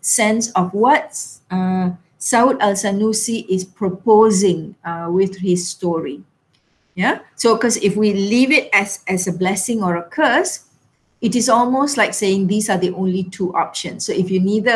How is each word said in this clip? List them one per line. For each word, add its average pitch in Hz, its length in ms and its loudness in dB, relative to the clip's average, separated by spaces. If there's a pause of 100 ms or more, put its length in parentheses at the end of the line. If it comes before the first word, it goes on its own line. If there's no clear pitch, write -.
sense 226 520 0
of 185 200 0
what, 240 400 2 (380)
uh, 185 400 0 (280)
Saud 247 400 0
Al-Sanusi 214 880 -2
is 185 160 0
proposing, 190 1200 2
uh, 170 260 -8
with 190 280 0
his 180 320 0
story. 156 520 -4 (760)
Yeah. 208 240 0 (160)
So, 226 220 4
'cause 233 200 0
if 196 180 0
we 208 180 2
leave 226 380 2
it - 220 0
as, 202 340 -2
as 185 200 -2
a 185 40 0
blessing 196 520 -2
or 175 120 0
a 175 80 -4
curse, 302 600 -2 (560)
it 226 140 0
is 233 140 0
almost 254 480 2
like - 160 0
saying 196 340 0
these 208 220 0
are 185 80 0
the 180 160 0
only 185 300 -2
two 180 320 -6
options. - 500 -6
So - 80 -4
if 180 160 0
you're 185 140 0
neither 208 320 2